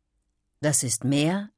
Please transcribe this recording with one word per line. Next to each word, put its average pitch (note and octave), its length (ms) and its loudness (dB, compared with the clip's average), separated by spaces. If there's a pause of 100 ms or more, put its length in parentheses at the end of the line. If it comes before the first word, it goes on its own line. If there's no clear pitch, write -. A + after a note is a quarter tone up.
(600)
„Das D3 240 0
ist - 180 -4
mehr, D#3 560 0